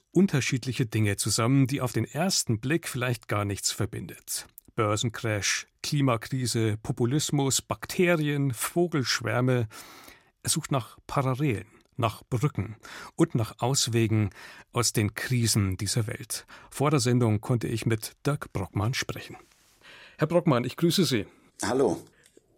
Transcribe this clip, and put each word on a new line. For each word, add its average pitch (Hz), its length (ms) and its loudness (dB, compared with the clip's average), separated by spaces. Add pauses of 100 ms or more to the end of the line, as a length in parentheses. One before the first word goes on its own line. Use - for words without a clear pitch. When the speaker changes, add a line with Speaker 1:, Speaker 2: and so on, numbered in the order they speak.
(120)
Speaker 1:
unterschiedliche 131 720 2
Dinge 107 300 0
zusammen, 123 500 2
die 127 140 -2
auf 127 100 -2
den 110 140 -2
ersten 147 560 0
Blick 151 260 -2
vielleicht 123 400 -4
gar 104 180 0
nichts 101 280 -4
verbindet. - 720 -6 (300)
Börsencrash, 107 880 -2 (160)
Klimakrise, 120 960 0
Populismus, 135 840 0
Bakterien, 147 920 0
Vogelschwärme. 123 1120 0 (760)
Er - 60 -2
sucht - 200 -2
nach 135 280 -4 (100)
Parallelen, 131 580 0 (300)
nach 113 260 -2
Brücken 110 540 -2 (400)
und 165 180 2
nach 117 240 -2
Auswegen 113 720 2 (420)
aus 120 200 0
den 104 220 0
Krisen 107 640 0
dieser 104 280 -2
Welt. - 400 -8 (240)
Vor 147 220 2
der 143 80 4
Sendung 120 400 4
konnte 120 260 -2
ich 113 200 -2
mit 110 260 -2 (120)
Dirk - 280 -2
Brockmann 104 420 -2
sprechen. - 420 -8 (800)
Herr 151 120 0
Brockmann, 160 340 4
ich 131 140 -6
grüße 170 280 4
Sie. 117 220 0 (380)
Speaker 2:
Hallo. 127 360 2 (580)